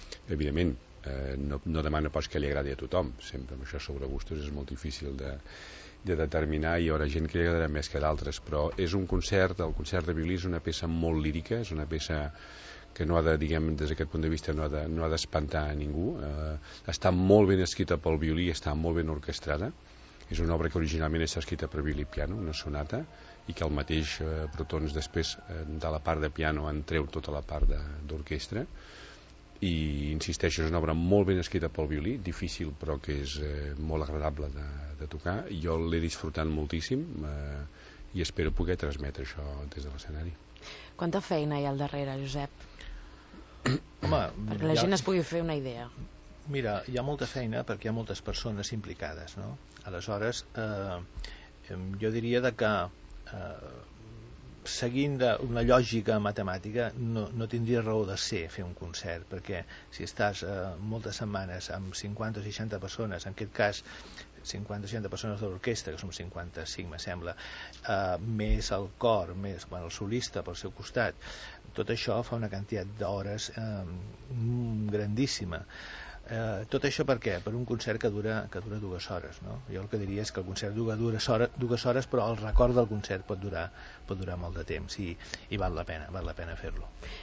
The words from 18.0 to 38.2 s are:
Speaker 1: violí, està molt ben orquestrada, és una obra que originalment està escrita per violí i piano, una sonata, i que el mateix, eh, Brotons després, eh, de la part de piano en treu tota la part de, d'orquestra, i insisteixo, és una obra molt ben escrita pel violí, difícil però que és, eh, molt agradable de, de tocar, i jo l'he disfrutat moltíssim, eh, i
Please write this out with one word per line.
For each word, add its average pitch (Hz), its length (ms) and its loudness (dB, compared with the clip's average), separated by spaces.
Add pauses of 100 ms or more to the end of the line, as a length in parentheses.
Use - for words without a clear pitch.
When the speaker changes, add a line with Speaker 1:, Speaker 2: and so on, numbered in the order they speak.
Speaker 1:
violí, 80 320 4
està - 240 -2
molt 82 240 2
ben 78 100 2
orquestrada, 76 600 -2 (580)
és 82 80 2
una 82 160 4
obra 80 160 2
que 87 80 2
originalment 80 460 2
està 80 180 -2
escrita 80 260 -2
per 78 160 -2
violí 73 200 0
i - 40 -10
piano, 78 300 -2
una 82 180 -2
sonata, 76 460 -2 (440)
i 85 60 -6
que - 120 0
el 76 100 2
mateix, 76 480 2
eh, 80 100 0 (200)
Brotons 76 420 -2
després, 78 400 0 (140)
eh, 82 180 -6
de 78 240 -2
la 78 80 0
part 78 240 2
de 76 80 2
piano 78 380 2
en 76 180 0
treu 78 240 2
tota 78 240 -4
la 73 60 -2
part 73 280 4
de, 73 100 4 (280)
d'orquestra, 78 560 -4 (1000)
i 90 100 4 (380)
insisteixo, 80 520 2
és 78 80 4
una 85 80 4
obra 80 140 4
molt 90 360 8
ben 92 100 4
escrita 82 320 0
pel 78 200 0
violí, 80 320 0
difícil 82 560 -2
però 73 220 -2
que 73 220 -2
és, 71 160 -4
eh, 73 400 -4
molt 78 280 0
agradable 76 460 0
de, 71 140 -6 (320)
de 76 120 -6
tocar, 87 380 0
i 92 140 -4
jo 82 160 4
l'he 82 240 4
disfrutat 80 440 0
moltíssim, 80 580 0 (220)
eh, 73 360 -4 (500)
i 90 80 0